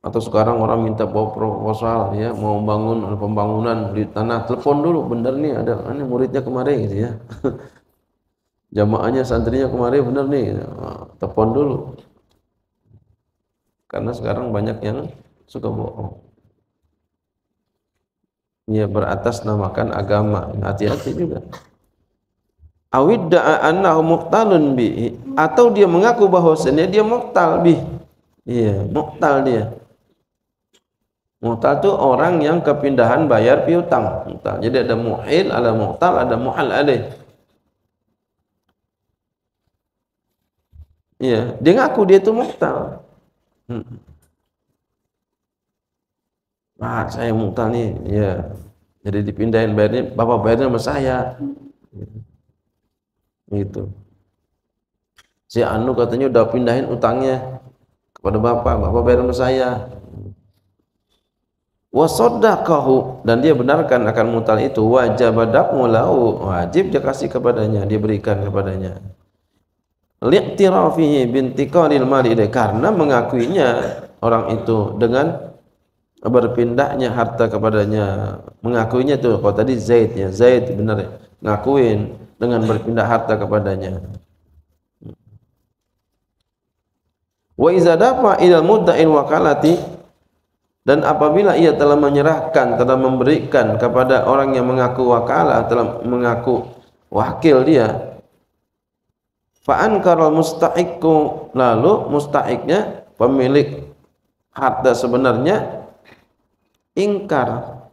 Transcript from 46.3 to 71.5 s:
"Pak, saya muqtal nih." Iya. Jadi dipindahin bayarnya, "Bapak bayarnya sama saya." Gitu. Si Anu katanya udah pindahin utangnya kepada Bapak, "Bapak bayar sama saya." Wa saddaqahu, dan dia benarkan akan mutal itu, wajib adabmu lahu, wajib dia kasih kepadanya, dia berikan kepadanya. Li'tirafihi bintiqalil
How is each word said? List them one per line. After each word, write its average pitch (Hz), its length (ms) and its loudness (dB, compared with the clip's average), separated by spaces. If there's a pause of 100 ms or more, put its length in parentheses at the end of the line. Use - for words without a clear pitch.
"Pak, 113 400 -6
saya 117 160 -4
muqtal 110 400 -2
nih." 117 160 -2 (160)
Iya. 101 280 -2 (680)
Jadi 101 240 -4
dipindahin 110 480 0
bayarnya, 107 400 0
"Bapak 113 320 0
bayarnya 120 240 2
sama 120 120 -2
saya." 127 600 -4 (2000)
Gitu. 98 400 -6 (1600)
Si - 160 -2
Anu 113 320 -2
katanya 120 320 0
udah 117 240 4
pindahin 123 400 0
utangnya 127 720 -2 (480)
kepada 104 240 -4
Bapak, 120 400 0
"Bapak 110 320 0
bayar 123 160 4
sama 127 80 -2
saya." 131 360 0 (2250)
Wa 151 160 2
saddaqahu, 170 1200 2
dan 117 160 2
dia 156 80 4
benarkan 127 560 2
akan 113 240 0
mutal 110 320 0
itu, 131 160 -2
wajib 113 560 2
adabmu 117 560 2
lahu, 120 560 2
wajib 92 480 -2
dia 139 80 2
kasih 139 240 -4
kepadanya, 110 560 0
dia 104 160 -2
berikan 104 480 -2
kepadanya. 95 560 -6 (1200)
Li'tirafihi 151 1040 2
bintiqalil 135 800 0